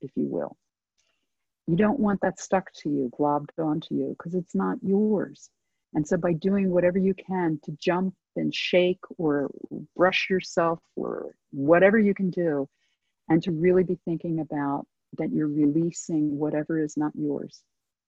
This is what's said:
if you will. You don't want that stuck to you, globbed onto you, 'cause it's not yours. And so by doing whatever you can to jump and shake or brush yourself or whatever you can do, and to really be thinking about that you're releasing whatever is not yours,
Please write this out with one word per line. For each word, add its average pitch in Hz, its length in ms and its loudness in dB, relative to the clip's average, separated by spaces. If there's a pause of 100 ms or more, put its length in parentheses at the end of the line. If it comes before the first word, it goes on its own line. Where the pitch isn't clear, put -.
if 139 140 -12
you 147 100 -2
will. 82 320 -6 (1120)
You 165 80 2
don't 208 240 2
want 208 220 0
that 185 180 -2
stuck - 320 -2 (100)
to 165 80 -6
you, 139 260 -2
globbed 147 420 -2
onto 160 380 -4
you, 135 200 -4
'cause 175 200 -10
it's 175 200 -6
not 190 280 -2
yours. 196 680 0 (440)
And 151 140 0
so 180 100 2
by 175 160 0
doing 196 360 0
whatever 180 280 2
you 190 160 2
can 175 500 -2
to - 100 -10
jump 180 420 -2 (200)
and 156 180 -2
shake 180 460 2 (180)
or 143 320 0 (460)
brush 180 340 2
yourself 170 500 0 (160)
or - 380 -6 (180)
whatever 170 460 6
you 202 160 4
can 196 160 0
do, 156 380 -2 (600)
and 160 140 4
to 190 80 -2
really 180 320 4
be 180 120 -2 (100)
thinking 165 340 -4
about 143 480 -4 (300)
that 156 140 -4
you're 156 160 0
releasing 151 880 0
whatever 151 420 -2
is 151 180 -4
not 151 180 -2
yours, - 480 -6 (440)